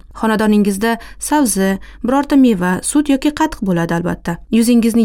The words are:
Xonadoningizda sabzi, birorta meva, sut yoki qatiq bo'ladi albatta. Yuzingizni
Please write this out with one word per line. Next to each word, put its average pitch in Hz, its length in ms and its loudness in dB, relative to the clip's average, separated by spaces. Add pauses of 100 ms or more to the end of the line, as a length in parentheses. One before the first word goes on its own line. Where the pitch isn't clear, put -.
(200)
Xonadoningizda 214 800 0 (220)
sabzi, 190 580 0 (260)
birorta 277 320 0
meva, 190 460 2
sut 294 280 0
yoki 277 200 0
qatiq 311 380 -4
bo'ladi 170 260 -2
albatta. 170 440 -6 (140)
Yuzingizni 226 540 2